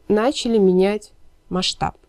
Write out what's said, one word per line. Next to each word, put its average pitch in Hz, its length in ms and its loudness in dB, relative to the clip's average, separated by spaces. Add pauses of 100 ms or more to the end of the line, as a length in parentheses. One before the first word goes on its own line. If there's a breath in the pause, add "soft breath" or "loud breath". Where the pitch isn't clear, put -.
начали 226 500 0
менять 190 540 2 (360)
масштаб. - 480 -6 (120)